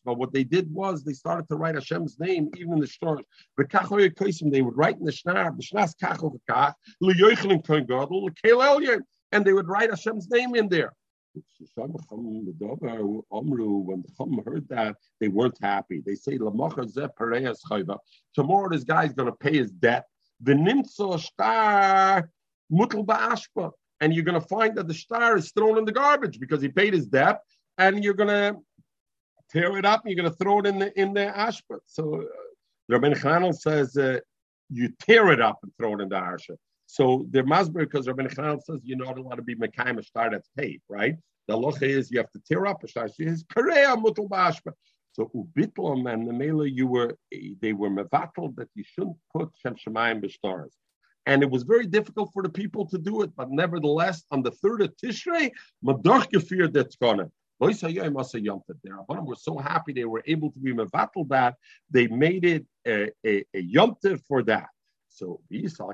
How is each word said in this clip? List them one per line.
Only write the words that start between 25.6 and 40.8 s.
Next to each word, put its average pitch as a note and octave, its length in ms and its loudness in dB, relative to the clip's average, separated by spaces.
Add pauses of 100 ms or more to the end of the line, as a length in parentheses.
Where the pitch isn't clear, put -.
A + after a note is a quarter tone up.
in A3 80 2
the G#3+ 80 -2
garbage C#4 440 2
because C3+ 240 -2
he C#3+ 60 0
paid G3 260 2
his C#3+ 140 0
debt, D3 320 4 (380)
and G3 260 4
you're G3+ 100 2
gonna G#3 440 2 (920)
tear F3 260 0
it G3 80 0
up G#3+ 180 4
and G#3 80 -6
you're F3+ 100 -2
gonna E3 140 -2
throw G3+ 240 2
it G3+ 60 0
in G3 140 0
the, G3 200 -2
in G3 140 2
the G3+ 80 0
ashpa. G#3 640 -4
So, D#3 360 -6
uh, - 40 -10 (680)
Rabbeinu B2+ 260 4
Chananel E3 360 2
says, D3 420 -2
uh, C3 240 2 (500)
you A#2+ 200 -2 (120)
tear G#3+ 300 8
it B2+ 100 6
up A2 220 2
and G2 140 -18
throw A2 160 -2
it G#2 80 -4
in F#2+ 80 -6
the G2 60 -4
ashpa. F2+ 420 -6 (300)
So C3 420 4
they're C3 160 2
masber E3 340 2
because C#3+ 280 -4
Rabbeinu C3 260 -4
Chananel D3 280 -4
says D#3 220 -12
you're C3 140 -8
not B2+ 200 -8
allowed C3 180 -14
to A#2+ 60 -10
be A#2 140 -10
mekayim A#2 420 -4
a G#2 60 -10
shtar A#2 260 -4
that's G#2 280 -8
paid, G2 320 -8